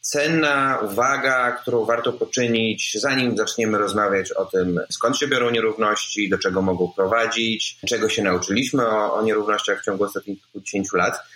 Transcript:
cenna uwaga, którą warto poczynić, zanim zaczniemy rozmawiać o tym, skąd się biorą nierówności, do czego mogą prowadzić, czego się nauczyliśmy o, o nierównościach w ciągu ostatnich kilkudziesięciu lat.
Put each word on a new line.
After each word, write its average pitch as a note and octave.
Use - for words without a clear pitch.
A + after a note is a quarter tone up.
cenna C#3+
uwaga, B2+
którą A#2+
warto A#2
poczynić, A2+
zanim B2+
zaczniemy G#2+
rozmawiać G2
o F#2+
tym, F2+
skąd C3
się D3
biorą B2
nierówności, G#2+
do F#2
czego F#2+
mogą F2+
prowadzić, A2+
czego A2
się G#2+
nauczyliśmy G#2
o, G#2+
o G#2+
nierównościach G#2
w -
ciągu G2+
ostatnich G2
kilkudziesięciu F#2+
lat. F2+